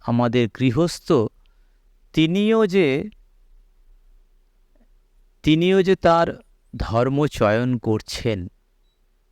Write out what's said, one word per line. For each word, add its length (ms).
আমাদের 480
গৃহস্থ 540
তিনিও 540
যে, 420
তিনিও 400
যে 140
তার 460
ধর্ম 500
চয়ন 520
করছেন, 680